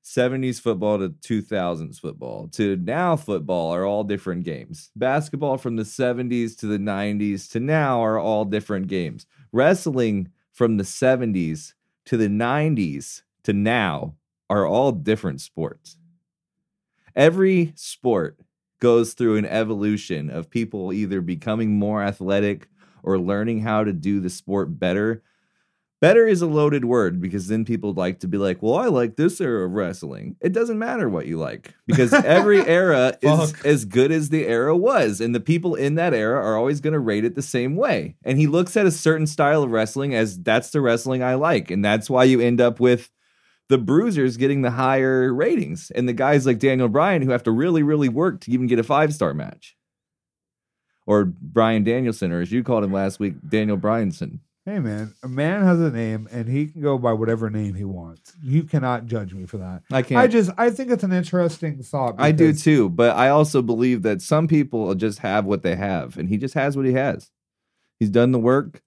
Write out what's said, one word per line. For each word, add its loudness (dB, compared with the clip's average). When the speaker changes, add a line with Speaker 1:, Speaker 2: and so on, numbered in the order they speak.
Speaker 1:
seventies -4
football -2
to -4
two -4
thousands -6
football -14
to -2
now -2
football -4
are -2
all -2
different -6
games. -12
Basketball -4
from -6
the -4
seventies -4
to -10
the -2
nineties -4
to -6
now 0
are 0
all 0
different -4
games. -6
Wrestling 0
from 0
the -2
seventies -2
to -2
the 2
nineties -2
to -2
now -2
are 2
all 2
different -4
sports. -10
Every 4
sport -4
goes 4
through 0
an 0
evolution -4
of -10
people -6
either -4
becoming -2
more -2
athletic -2
or 0
learning -2
how 0
to -2
do -2
the -4
sport -6
better. -2
Better 6
is 2
a 0
loaded 2
word 2
because -6
then -2
people -4
like -4
to -10
be -4
like, 0
"Well, 2
I 0
like 0
this -2
era 0
of -4
wrestling." -6
It -2
doesn't -2
matter -4
what -4
you -6
like -10
because 4
every 6
Speaker 2:
<laughs> 2
Speaker 1:
era 4
is 4
Speaker 2:
Fuck. -18
Speaker 1:
as 2
good 4
as 0
the 0
era 2
was, 2
and -2
the 0
people 0
in 0
that 0
era 0
are 0
always 0
gonna -2
rate 0
it -2
the -6
same -2
way. -2
And 0
he 4
looks 0
at 2
a 4
certain 0
style 2
of -2
wrestling -2
as, -2
"That's 0
the 0
wrestling 0
I 0
like," 0
and -2
that's 0
why 6
you 4
end 2
up 2
with 2
the 6
bruisers 2
getting 0
the 0
higher 2
ratings -2
and 0
the 0
guys 2
like 2
Daniel 2
Bryan 2
who 0
have -2
to 0
really, 2
really 2
work -2
to -8
even 0
get 2
a 2
five-star 0
match. -10
Or 4
Bryan 0
Danielson, -2
or -2
as -6
you -2
called 0
him -2
last -4
week, -4
Daniel 0
Bryanson. -4
Speaker 2:
Hey, -6
man, -6
a -12
man -2
has 4
a 2
name, -4
and -6
he -2
can -12
go 0
by 2
whatever -2
name -4
he -8
wants. -12
You 0
cannot -2
judge -6
me -12
for -12
that. -10
Speaker 1:
I 2
can't. 2
Speaker 2:
I 8
just, 4
I 2
think -6
it's 0
an 0
interesting -2
thought -4
Speaker 1:
I 4
do 6
Speaker 2:
because 0
Speaker 1:
too, 6
but 4
I 4
also 4
believe 0
that 0
some 0
people 0
just -2
have 0
what -2
they 0
have, -4
and -6
he -2
just -6
has -2
what -2
he 2
has. -2
He's 0
done 4
the 2
work. 0